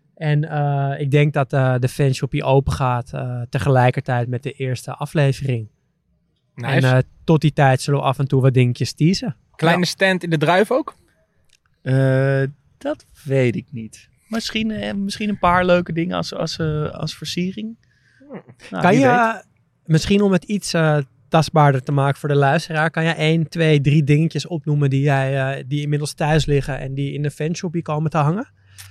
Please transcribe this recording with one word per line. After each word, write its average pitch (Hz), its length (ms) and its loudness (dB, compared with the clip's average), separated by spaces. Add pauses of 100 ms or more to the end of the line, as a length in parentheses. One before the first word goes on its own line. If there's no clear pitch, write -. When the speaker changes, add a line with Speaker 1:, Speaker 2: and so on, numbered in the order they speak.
(160)
Speaker 1:
En, 151 340 0
eh, 143 520 -2
ik 139 100 -4
denk 147 220 4
dat, 139 200 -2
eh, 131 260 2
de 127 80 2
fanshoppie 135 560 -2
open 139 300 2
gaat, 123 400 -2
eh, 123 360 -8
tegelijkertijd 127 800 2
met 123 160 -6
de 131 80 -8
eerste 127 420 -8
aflevering. 135 720 -2 (880)
Speaker 2:
Nice. 120 200 -4
Speaker 1:
En, 131 80 4
eh, 127 140 4 (260)
tot 160 180 4
die 151 120 2
tijd 131 280 4
zullen 143 180 -2
we 139 60 -4
af 135 140 -2
en 139 80 -2
toe 131 140 2
wat 127 120 4
dingetjes 123 400 2
teasen. 180 420 0 (200)
Speaker 2:
Kleine 170 260 2
Speaker 1:
Ja. 175 60 0
Speaker 2:
stand 185 360 0
in 170 60 -6
de 160 80 2
Druif 170 340 2
ook? 269 240 -2 (840)
Speaker 3:
Eh, 135 600 2 (360)
dat - 280 -8 (180)
weet 131 320 0
ik 175 160 -8
niet. 113 380 -16 (180)
Misschien, 220 440 -4
eh, 208 220 -8
misschien 202 360 -6
een 202 100 -6
paar 180 260 2
leuke 175 280 2
dingen 170 240 -4
als, - 160 -6
als, - 240 -6
eh, 151 340 -4
als - 240 -10
versiering. 190 600 -8 (440)
Speaker 2:
Hmm. 277 220 -18 (280)
Speaker 3:
Nou, 196 140 -8
Speaker 1:
Kan 180 80 4
Speaker 3:
wie 233 80 4
Speaker 1:
je, 277 80 6
Speaker 3:
weet. 240 80 4
Speaker 1:
eh, 226 200 2 (500)
misschien 190 360 2
om 202 100 4
het 180 120 2
iets, - 300 -6
eh, 156 240 2 (320)
tastbaarder 147 540 4
te - 80 -6
maken 139 280 0
voor 151 100 -4
de 143 60 0
luisteraar, 156 560 0
kan 160 120 -4
jij 160 120 -2
één, 156 340 0
twee, 156 320 2
drie 147 220 4
dingetjes 147 440 0
opnoemen 147 420 -2
die 135 120 0
jij, 135 560 0
eh, 143 100 -12
die 147 140 -4
inmiddels 147 320 -4
thuis 156 320 0
liggen 139 340 -2
en 135 140 -10
die 139 200 -6
in 143 80 -6
de 147 100 -4
fanshop 165 420 -6
hier 170 80 -4
komen 156 300 -4
te - 60 -2
hangen? 160 300 0 (440)